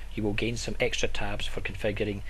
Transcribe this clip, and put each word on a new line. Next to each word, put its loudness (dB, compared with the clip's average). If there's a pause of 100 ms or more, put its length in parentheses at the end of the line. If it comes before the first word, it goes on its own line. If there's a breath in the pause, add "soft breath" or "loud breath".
(140 loud breath)
you -2
will 2
gain 0
some -2
extra 2
tabs 2
for -2
configuring -2 (100)